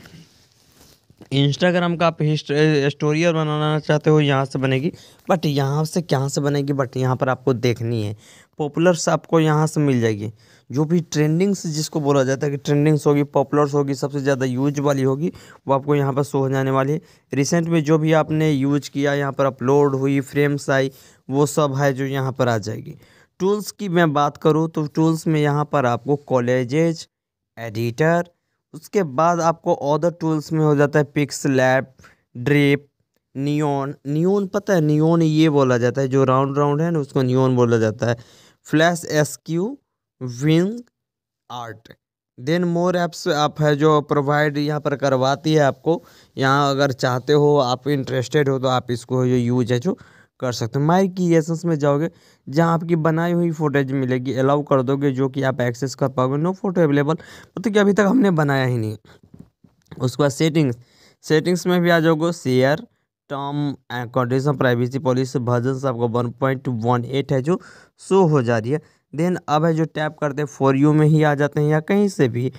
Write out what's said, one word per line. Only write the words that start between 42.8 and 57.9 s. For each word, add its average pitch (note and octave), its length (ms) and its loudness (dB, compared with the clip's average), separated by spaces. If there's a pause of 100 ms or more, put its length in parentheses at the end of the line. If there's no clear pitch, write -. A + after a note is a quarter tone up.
apps F3 380 -6
आप D3+ 280 -2
है D3+ 140 4
जो D3+ 320 4
प्रोवाइड D3 500 0
यहाँ D3 220 -4
पर C#3+ 160 -2
करवाती C3+ 580 0
है D#3 80 6
आपको। C#3+ 400 0 (340)
यहाँ C#3 340 2
अगर C#3 240 2
चाहते B2+ 380 -2
हो, D3 260 4
आप B2+ 300 -2
इंटरेस्टेड C3+ 600 -2
हो, C3+ 100 0
तो B2+ 100 -2
आप B2+ 220 -2
इसको B2+ 360 -2
जो B2+ 100 2
यूज B2 360 0
है B2 80 0
जो F3 160 -4 (440)
कर B2+ 120 -4
सकते A#2 260 -6
हो। C#3+ 60 0
माई F3+ 240 2
क्रिएशंस E3 560 0
में E3+ 140 0
जाओगे, C#3+ 300 0 (380)
जहाँ E3 280 0
आपकी E3 240 -2
बनाई E3 340 0
हुई E3+ 200 0
फुटेज C#3+ 400 -2
मिलेगी, B2+ 420 -2
अलाउ C3+ 280 2
कर C#3+ 200 2
दोगे C#3 300 0
जो C3 160 0
कि C3+ 140 -4
आप C3 180 -2
एक्सेस B2 340 -4
कर C#3 140 -2
पाओगे। C3 340 -2
No F3 120 -2
photo F3+ 320 0
available, C#3+ 340 0 (380)
मतलब G#3 140 -4
कि G3+ 60 2
अभी G3+ 140 4